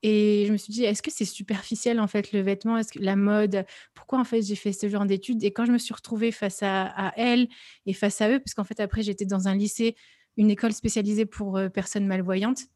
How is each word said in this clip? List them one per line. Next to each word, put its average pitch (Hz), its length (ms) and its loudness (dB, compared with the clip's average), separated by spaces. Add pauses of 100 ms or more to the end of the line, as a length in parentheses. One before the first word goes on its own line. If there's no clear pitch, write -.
Et 208 440 4
je 214 60 2
me 208 40 2
suis 208 160 -8
dit : « 240 120 -2
Est-ce 208 180 0
que 311 80 -6
c'est - 140 -4
superficiel, 220 760 -4
en 208 60 2
fait, 202 260 -2
le 202 80 2
vêtement ? 196 360 0
Est-ce 220 160 -4
que - 60 -12
la 196 180 0
mode ? 202 480 2 (300)
Pourquoi, - 240 -2
en 247 60 2
fait, 226 180 0
j'ai 202 140 -2
fait 202 160 -2
ce 202 160 -4
genre 202 180 0
d'études ? » 196 380 -2
Et 202 80 2
quand 233 120 0
je 240 80 4
me 240 60 4
suis 233 160 -6
retrouvée 226 380 -2
face 202 300 -4
à, 190 240 0
à 190 300 -4
elle 240 300 4 (400)
et 190 60 -2
face 202 280 0
à 214 100 4
eux, 269 80 4
parce - 160 -10
qu'en 202 100 -4
fait, - 160 -12
après, 208 220 -2
j'étais 202 220 -4
dans 190 240 0
un 190 60 2
lycée, 220 400 0 (420)
une 214 140 6
école 214 220 0
spécialisée 208 540 0
pour, 196 320 -4
heu, 190 100 0
personnes 196 380 -2
malvoyantes 190 540 0 (140)